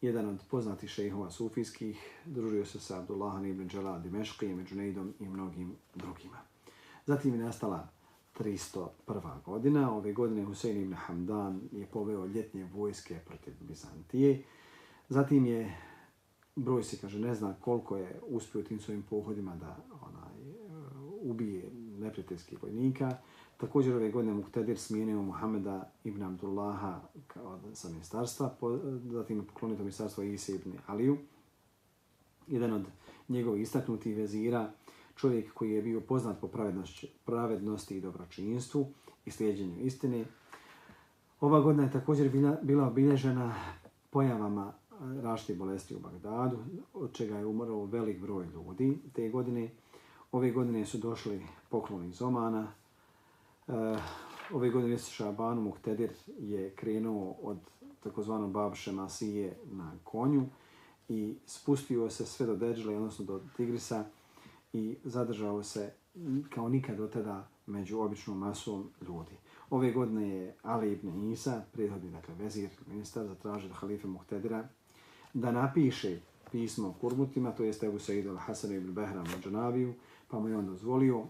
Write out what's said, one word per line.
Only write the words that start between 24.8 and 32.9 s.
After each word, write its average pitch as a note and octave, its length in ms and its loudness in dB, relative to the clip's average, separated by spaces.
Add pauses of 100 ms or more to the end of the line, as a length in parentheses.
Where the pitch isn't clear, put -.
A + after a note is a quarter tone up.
Muhameda G2 680 -2 (140)
ibn G2+ 180 -4
Abdullaha G2 800 -4 (260)
kao, F#2+ 320 -12 (140)
sa F#2+ 160 -12
ministarstva, A2+ 720 -2
po, B2 180 0 (320)
zatim A2 280 -2
je G2+ 80 -4
poklonio A2+ 300 -4
to G2+ 60 -4
ministarstvo G2+ 400 -4
Isi G2+ 320 -2
ibn F#2 180 -4 (140)
Aliju, B2 320 4 (1300)
jedan A#2+ 260 2
od G2+ 100 0 (460)